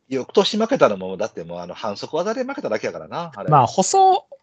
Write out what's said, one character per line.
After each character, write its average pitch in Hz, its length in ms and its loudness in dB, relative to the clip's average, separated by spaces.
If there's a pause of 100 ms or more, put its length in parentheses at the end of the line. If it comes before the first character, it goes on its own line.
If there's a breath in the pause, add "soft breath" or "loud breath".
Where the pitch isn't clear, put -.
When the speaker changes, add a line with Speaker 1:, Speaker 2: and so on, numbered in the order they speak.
Speaker 1:
翌 127 260 -6
年 208 240 4
負 220 100 0
け 277 80 0
た 143 140 6
の 98 80 -4
も、 92 180 -8
だ 101 100 -4
っ - 60 -10
て 87 120 -12
も 85 120 -12
う、 87 40 -10
あ 87 60 -12
の、 90 60 -12
反 101 240 -8
則 - 180 -12
技 185 200 -2
で 254 100 -4
負 269 120 -10
け - 60 -12
た 139 60 -6
だ 107 100 -2
け 113 100 -4
や 95 40 -6
か 85 60 -10
ら 80 100 -14
な、 156 260 -10
あ 98 80 -12
れ。 92 60 -6
Speaker 2:
ま 143 140 6
あ、 120 40 4
細、 381 600 4 (160)